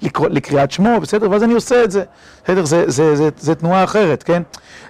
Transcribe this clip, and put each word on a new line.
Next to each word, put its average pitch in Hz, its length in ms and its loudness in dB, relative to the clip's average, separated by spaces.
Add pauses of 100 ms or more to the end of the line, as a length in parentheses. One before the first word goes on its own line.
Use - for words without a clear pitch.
לקרוא, 156 260 -2
לקריאת 143 420 -2
שמו, 214 300 0
בסדר? 202 300 -2
ואז 208 120 2
אני 233 120 2
עושה 240 300 2
את 208 60 0
זה, 190 120 -2 (420)
בסדר? 185 200 0
זה, 156 220 2
זה, 151 300 2
זה, 151 120 2 (100)
זה 156 160 -2
תנועה 180 300 0
אחרת, 180 380 0
כן? 170 200 -2 (480)